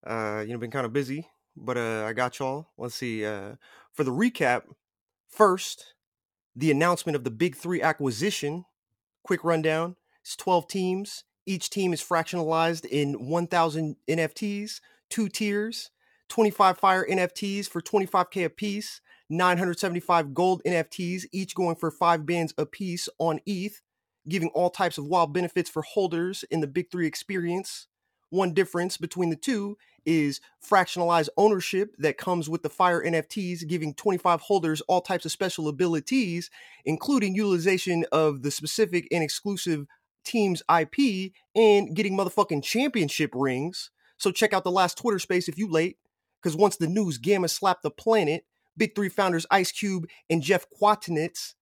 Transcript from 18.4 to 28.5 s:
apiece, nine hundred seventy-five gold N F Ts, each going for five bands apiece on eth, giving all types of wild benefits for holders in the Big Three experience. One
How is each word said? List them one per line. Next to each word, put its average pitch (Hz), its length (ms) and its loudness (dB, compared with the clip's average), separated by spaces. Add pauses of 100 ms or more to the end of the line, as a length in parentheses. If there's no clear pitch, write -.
apiece, 202 580 -6 (260)
nine 180 300 2
hundred 175 220 -2
seventy-five 170 560 0
gold 180 300 2
N 180 80 0
F 160 180 -2
Ts, 180 400 -6
each 190 240 -6
going 170 220 0
for 165 120 -2
five 165 380 0
bands 170 320 -2
apiece 175 580 -6
on 160 300 0
eth, 202 340 -6 (460)
giving 165 220 -2
all 175 200 2
types 175 300 -2
of 143 60 -8
wild 160 280 2
benefits 175 360 -2
for 156 120 -6
holders 180 680 -2
in 160 100 0
the 147 60 -2
Big 165 240 -4
Three 175 160 -2
experience. 175 800 -6 (440)
One 185 220 0